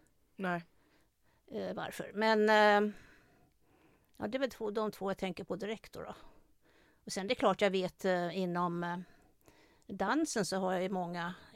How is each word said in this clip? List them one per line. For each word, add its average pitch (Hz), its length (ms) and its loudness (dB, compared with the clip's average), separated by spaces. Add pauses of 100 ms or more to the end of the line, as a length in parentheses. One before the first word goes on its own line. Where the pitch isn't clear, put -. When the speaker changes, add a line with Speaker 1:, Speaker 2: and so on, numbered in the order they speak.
(360)
Speaker 1:
Nej. 175 280 -4 (880)
Speaker 2:
eh, 190 220 -6
varför. - 400 -8
Men, 214 360 4
eh, 208 440 6 (1200)
ja, 214 100 -6
det 233 100 -4
är - 20 -2
väl 269 120 0
två, 214 200 -6
de 214 200 -2
två 196 180 -6
jag 190 80 -4
tänker 185 260 -6
på 180 120 -6
direkt 208 380 -10
då, - 100 -12
då. - 120 -12 (920)
Och 190 80 -10
sen 190 140 -6
det 247 60 0
är - 20 2
klart 196 260 4
jag 202 100 6
vet, 185 340 -2
eh, 175 320 2
inom, 175 460 0
eh, 175 140 -4 (880)
dansen 214 580 0
så 190 120 -2
har 185 160 0
jag 180 80 0
ju 185 80 -2
många, 175 440 -4 (220)